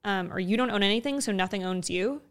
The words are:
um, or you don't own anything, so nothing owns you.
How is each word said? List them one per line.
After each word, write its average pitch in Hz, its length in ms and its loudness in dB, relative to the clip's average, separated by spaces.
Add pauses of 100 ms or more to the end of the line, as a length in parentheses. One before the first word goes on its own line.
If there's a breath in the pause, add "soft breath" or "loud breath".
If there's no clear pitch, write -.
um, 190 280 -2
or - 80 -4
you 190 180 2
don't 247 140 2
own 208 120 2
anything, 233 380 2
so 226 100 -2
nothing 190 320 0
owns 185 260 -2
you. 202 420 -2